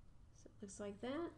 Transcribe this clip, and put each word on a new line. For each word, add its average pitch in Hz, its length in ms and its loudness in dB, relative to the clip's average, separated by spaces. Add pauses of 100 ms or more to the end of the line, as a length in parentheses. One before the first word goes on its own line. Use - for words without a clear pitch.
(380)
So - 80 -12
it - 160 -8
looks 202 180 -4
like 202 220 2
that. 320 360 4